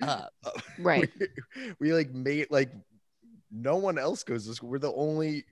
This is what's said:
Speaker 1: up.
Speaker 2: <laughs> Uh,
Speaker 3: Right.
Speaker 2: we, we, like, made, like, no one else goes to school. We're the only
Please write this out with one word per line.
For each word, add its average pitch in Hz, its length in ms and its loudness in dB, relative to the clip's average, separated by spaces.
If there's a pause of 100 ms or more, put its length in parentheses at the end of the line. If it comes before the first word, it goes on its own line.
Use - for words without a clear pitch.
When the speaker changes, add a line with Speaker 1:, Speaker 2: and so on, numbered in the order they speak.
Speaker 1:
up. 131 380 -2
Speaker 2:
<laughs> - 60 -20
Uh, - 60 -6 (260)
Speaker 3:
Right. 175 320 4 (100)
Speaker 2:
we, 190 80 0 (520)
we, 151 140 2
like, 147 200 2
made, 139 380 -2
like, 143 200 4 (800)
no 123 260 0
one 190 200 2
else 143 260 0
goes 117 240 -4
to 113 60 -8
school. 120 160 -10
We're 135 100 -2
the 143 140 -2
only 151 580 0